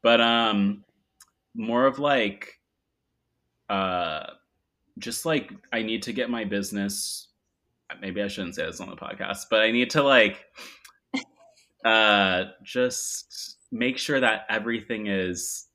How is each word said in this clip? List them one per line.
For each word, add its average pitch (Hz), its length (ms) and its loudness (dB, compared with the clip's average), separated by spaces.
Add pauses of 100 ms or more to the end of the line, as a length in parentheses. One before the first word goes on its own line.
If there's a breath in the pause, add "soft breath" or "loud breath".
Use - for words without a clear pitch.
But, 117 180 6
um, 110 640 2 (680)
more 117 320 2
of, 135 140 0
like, 131 600 0 (1080)
uh, 90 640 -2 (640)
just, - 280 -8
like, 151 260 -2 (200)
I 113 100 -2
need 110 220 -4
to 117 100 -8
get 120 160 -4
my 113 140 -4
business, 101 840 -6 (720)
maybe 98 220 -6
I 101 60 -2
shouldn't 95 280 -8
say 80 100 -4
this 87 140 -10
on 92 100 -12
the 87 60 -14
podcast, - 540 -10
but 110 120 6
I 113 100 4
need 120 200 2
to, 143 120 4
like, 117 420 4 (100)
<laughs> - 1300 -12
uh, 101 600 4 (180)
just - 920 -6 (140)
make 123 260 -2
sure 139 220 0
that 110 300 0
everything 107 580 -4
is 92 680 -4